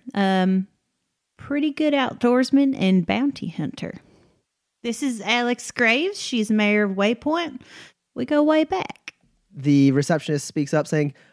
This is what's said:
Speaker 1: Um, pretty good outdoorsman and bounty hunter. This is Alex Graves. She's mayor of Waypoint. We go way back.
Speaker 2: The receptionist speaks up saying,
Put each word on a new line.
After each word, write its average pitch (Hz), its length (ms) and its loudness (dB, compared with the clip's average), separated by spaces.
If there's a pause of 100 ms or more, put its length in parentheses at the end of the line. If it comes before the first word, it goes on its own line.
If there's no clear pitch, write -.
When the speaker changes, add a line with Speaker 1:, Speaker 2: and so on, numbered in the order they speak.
(140)
Speaker 1:
Um, 190 540 2 (680)
pretty 294 340 -4
good 302 220 0
outdoorsman 262 840 2
and 185 280 2
bounty 247 420 -2
hunter. - 540 -10 (800)
This 233 200 -8
is 247 200 -4
Alex 240 500 -2
Graves. 269 480 0
She's 220 320 -2
mayor 208 320 2
of 196 80 -2
Waypoint. 240 720 -2 (540)
We 247 100 -6
go 294 180 2
way 311 220 4
back. - 480 -8 (420)
Speaker 2:
The 139 380 4
receptionist 147 520 0
speaks 147 280 -4
up 151 140 0
saying, 147 260 -2 (200)